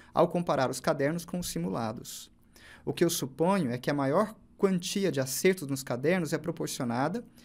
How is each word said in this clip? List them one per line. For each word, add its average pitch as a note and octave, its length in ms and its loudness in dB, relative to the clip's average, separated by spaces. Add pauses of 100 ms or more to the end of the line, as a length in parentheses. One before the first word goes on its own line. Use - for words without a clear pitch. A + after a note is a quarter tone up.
(140)
ao E3+ 140 6
comparar D#3+ 420 0
os C3+ 100 -6
cadernos D#3 460 0
com F3+ 140 -6
os F3 100 -6
simulados. E3 840 -6 (540)
O - 80 -2
que F3 100 0
eu E3+ 60 6
suponho E3 600 0
é B2 80 -2
que D#3 100 -4
a D3 40 2
maior C#3+ 420 2 (200)
quantia F#3+ 560 0
de C3+ 80 0
acertos D3 480 2
nos C3+ 140 -4
cadernos D3 500 0
é D#3 60 0
proporcionada D3+ 880 -2 (200)